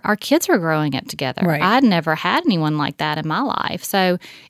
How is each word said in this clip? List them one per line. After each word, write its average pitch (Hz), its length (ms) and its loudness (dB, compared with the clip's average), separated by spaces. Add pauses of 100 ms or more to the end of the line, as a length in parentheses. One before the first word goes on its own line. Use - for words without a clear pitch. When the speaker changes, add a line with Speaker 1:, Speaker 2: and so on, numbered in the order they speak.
Speaker 1:
our 208 120 0
kids - 300 0
were 330 120 4
growing 156 360 0
up - 140 -6
together. - 340 -6
Speaker 2:
Right. 160 200 2
Speaker 1:
I'd 226 220 4
never 165 300 2
had 220 300 0
anyone 156 320 2
like 147 220 -2
that 151 180 -2
in 156 100 -4
my 160 140 -2
life. - 420 -4
So 185 360 0 (320)